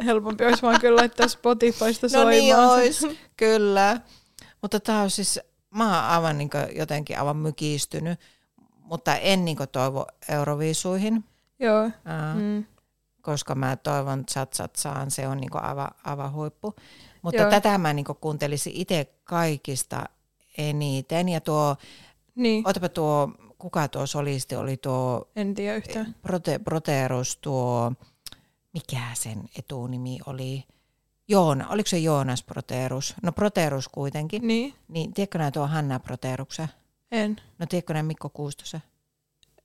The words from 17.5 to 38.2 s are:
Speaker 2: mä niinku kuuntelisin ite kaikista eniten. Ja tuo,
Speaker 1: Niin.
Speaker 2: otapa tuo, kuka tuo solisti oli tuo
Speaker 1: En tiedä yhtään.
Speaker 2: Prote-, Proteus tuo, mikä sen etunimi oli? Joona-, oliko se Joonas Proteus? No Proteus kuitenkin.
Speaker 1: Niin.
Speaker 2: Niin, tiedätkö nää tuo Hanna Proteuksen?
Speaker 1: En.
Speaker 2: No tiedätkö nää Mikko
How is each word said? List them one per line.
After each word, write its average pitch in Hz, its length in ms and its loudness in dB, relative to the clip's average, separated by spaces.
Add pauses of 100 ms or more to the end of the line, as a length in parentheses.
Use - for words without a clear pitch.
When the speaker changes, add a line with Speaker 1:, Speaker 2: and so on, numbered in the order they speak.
Speaker 2:
mä 160 160 2
niinku 147 200 -4
kuuntelisin 147 640 -4
ite 170 320 -2 (160)
kaikista 143 800 -2 (540)
eniten. 147 720 -2
Ja 160 120 0
tuo, 151 340 2 (600)
Speaker 1:
Niin. 226 320 2
Speaker 2:
otapa 180 220 0
tuo, 147 400 2 (280)
kuka 165 300 -2
tuo 139 200 -4
solisti 139 480 -4
oli 127 220 -4
tuo 127 580 -2
Speaker 1:
En 202 200 -2
tiedä 202 220 -4
yhtään. 220 380 -8 (120)
Speaker 2:
Prote-, 175 360 -2
Proteus 135 760 -2
tuo, 123 540 0 (800)
mikä 135 280 -8 (120)
sen 113 300 -8 (160)
etunimi 127 680 -8
oli? 131 380 -8 (640)
Joona-, 165 420 4
oliko 208 200 -2
se 185 80 0
Joonas 139 460 0
Proteus? 131 720 -6 (100)
No 170 80 0
Proteus 160 560 0
kuitenkin. 151 600 -6
Speaker 1:
Niin. 233 260 0 (140)
Speaker 2:
Niin, 160 260 -6
tiedätkö 196 240 -2
nää 147 140 0
tuo 143 160 -2
Hanna 143 320 -2
Proteuksen? 131 680 -8 (440)
Speaker 1:
En. 214 240 -2 (240)
Speaker 2:
No 170 60 -4
tiedätkö 170 280 -4
nää 156 100 -2
Mikko 156 260 -6